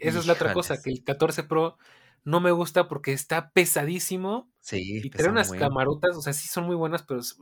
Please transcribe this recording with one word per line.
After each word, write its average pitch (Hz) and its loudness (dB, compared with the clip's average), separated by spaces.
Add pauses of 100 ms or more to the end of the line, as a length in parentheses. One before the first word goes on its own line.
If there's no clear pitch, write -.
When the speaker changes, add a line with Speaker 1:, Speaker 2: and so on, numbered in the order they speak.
Speaker 1:
esa 160 0
es 160 -4
la 170 4
otra 160 4
cosa, 170 -2
Speaker 2:
Híjoles. - -18
Speaker 1:
que - -6
el 127 -6
catorce 151 0
Pro 160 0 (460)
no 160 2
me 180 4
gusta 175 2
porque 147 -4
está 160 -4
pesadísimo 185 0
Speaker 2:
Sí, 101 -6
Speaker 1:
y 139 -8
trae 160 2
Speaker 2:
pesa - 2
un 226 4
Speaker 1:
unas - -4
Speaker 2:
buen. - -8
Speaker 1:
camarotas, 147 0
o 151 -10
sea, 147 -4
sí - -8
son 175 -4
muy 175 -2
buenas, 160 -4
pero 127 -6
es - -10